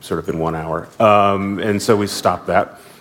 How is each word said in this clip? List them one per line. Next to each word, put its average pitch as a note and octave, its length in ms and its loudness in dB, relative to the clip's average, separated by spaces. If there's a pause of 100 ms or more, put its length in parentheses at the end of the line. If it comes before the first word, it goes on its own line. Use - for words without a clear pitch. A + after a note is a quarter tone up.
sort E2+ 180 -6
of D#2+ 100 -6
in E2 80 -4
one D#2+ 160 -2
hour. D#2+ 340 -6 (140)
Um, G2+ 560 4
and G2+ 240 -2
so A2 160 4
we G#2 80 0
stopped F2+ 400 -2
that. - 340 -2 (220)